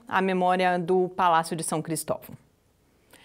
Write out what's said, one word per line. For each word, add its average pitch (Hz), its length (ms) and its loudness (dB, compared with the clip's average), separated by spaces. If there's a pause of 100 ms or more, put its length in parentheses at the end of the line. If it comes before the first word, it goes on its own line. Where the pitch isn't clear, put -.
a 185 140 0
memória 185 560 2
do 180 320 0
Palácio 170 440 2
de 160 80 -4
São 156 200 -4
Cristóvão. - 520 -6 (920)